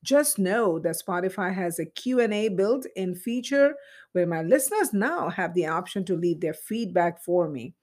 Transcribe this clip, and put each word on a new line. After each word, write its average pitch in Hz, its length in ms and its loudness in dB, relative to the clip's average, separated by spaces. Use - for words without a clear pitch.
Just 285 340 2
know 190 400 2
that 165 260 -2
Spotify 185 480 -2
has 175 280 -2
a 160 60 -4
Q 247 340 -2
and 226 120 2
A 214 180 0
built-in 190 680 0
feature 262 580 2
where 175 160 2
my 165 140 -2
listeners 311 500 2
now 220 360 0
have 170 260 -4
the 175 120 0
option 180 380 -4
to 185 100 0
leave 165 260 0
their 160 140 -2
feedback 175 640 -2
for 175 280 0
me. 127 340 -10